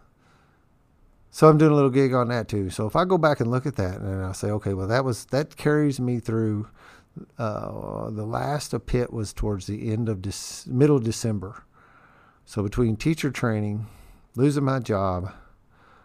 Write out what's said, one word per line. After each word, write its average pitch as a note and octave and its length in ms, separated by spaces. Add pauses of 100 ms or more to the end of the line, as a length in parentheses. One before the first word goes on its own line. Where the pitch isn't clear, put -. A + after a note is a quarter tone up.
(1300)
so - 180
I'm D#3 100
doing D#3 120
a D3+ 60
little C#3 140
gig C3 240
on B2 140
that A#2+ 200
too. G2 220
So G#2+ 160
if G#2+ 100
I F#3 80
go F#3 140
back D3+ 220
and A2+ 100
look B2+ 160
at C#3 100
that F#2+ 240
and F#2+ 240
I F#2 80
say, G#2 180
"Okay, G#2 220
well, F#2+ 160
that B2+ 160
was, B2+ 220
that C#3+ 300
carries D3 440
me B2 180
through," A2 480 (720)
uh, G#1 720
the G#2+ 160
last B2+ 460
of A#2+ 140
pit B2 260
was A2 220
towards G#2 320
the G#2+ 260
end A2 160
of G2 140
Dec-, - 440
middle C#3+ 300
of A#2+ 80
December. A2 580 (840)
So - 160
between A2 340
teacher D3+ 340
training, G#2+ 560 (500)
losing C#3+ 260
my C3+ 160
job, G2 540 (720)